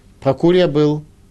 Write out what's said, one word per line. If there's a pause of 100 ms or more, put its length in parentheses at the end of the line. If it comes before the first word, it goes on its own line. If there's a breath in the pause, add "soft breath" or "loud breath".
(220 soft breath)
Пророк
Урия
был (280)